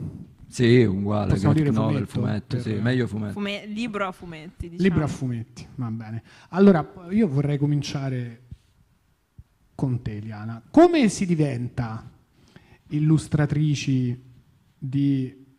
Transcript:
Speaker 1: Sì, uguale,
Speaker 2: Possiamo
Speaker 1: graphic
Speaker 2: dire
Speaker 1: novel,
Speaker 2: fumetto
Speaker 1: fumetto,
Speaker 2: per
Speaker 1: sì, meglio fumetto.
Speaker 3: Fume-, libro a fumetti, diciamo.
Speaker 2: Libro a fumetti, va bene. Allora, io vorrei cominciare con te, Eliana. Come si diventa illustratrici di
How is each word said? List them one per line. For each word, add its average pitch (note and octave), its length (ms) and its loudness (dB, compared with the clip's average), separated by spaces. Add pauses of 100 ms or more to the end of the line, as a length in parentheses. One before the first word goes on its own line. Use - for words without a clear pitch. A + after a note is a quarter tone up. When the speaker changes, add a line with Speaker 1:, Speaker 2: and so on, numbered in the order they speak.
(520)
Speaker 1:
Sì, B2 320 6
uguale, G2+ 500 0
Speaker 2:
Possiamo - 200 2
Speaker 1:
graphic D3+ 180 2
Speaker 2:
dire A2 140 0
Speaker 1:
novel, G#2 220 -2
Speaker 2:
fumetto - 0 -
Speaker 1:
fumetto, G#2+ 480 -4
Speaker 2:
per B2 60 -4
Speaker 1:
sì, G#2+ 200 -4
meglio B2 260 0
fumetto. G#2+ 260 -6
Speaker 3:
Fume-, G2+ 340 -8
libro G#3 400 -6
a F#3 40 -6
fumetti, E3+ 580 -14
diciamo. F3 200 -8
Speaker 2:
Libro D#3 140 2
a C#3 40 -2
fumetti, A#2+ 680 -6
va B2 160 -6
bene. A2+ 320 -10 (260)
Allora, F3+ 420 6 (200)
io G#3+ 160 2
vorrei C#3 320 0
cominciare C3+ 840 -4 (1300)
con B2+ 260 -2
te, G#2+ 160 -8
Eliana. A2 420 -12 (120)
Come D#4+ 380 8
si G3 180 -2
diventa B2 840 -2 (800)
illustratrici D3 1400 0 (540)
di C3+ 680 -2 (140)